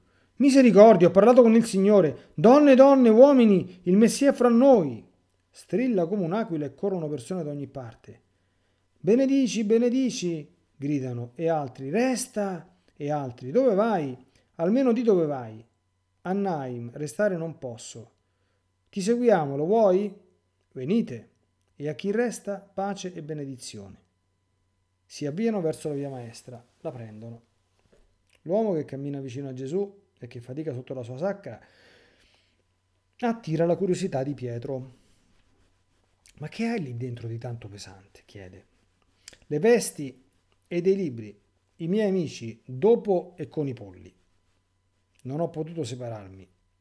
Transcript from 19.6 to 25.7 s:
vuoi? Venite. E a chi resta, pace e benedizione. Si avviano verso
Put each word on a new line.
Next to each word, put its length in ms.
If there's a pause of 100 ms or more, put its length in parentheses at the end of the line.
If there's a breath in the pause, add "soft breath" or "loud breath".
vuoi? 500 (580)
Venite. 580 (460)
E 120
a 60
chi 160
resta, 480
pace 560
e 80
benedizione. 800 (1040)
Si 180
avviano 380
verso 260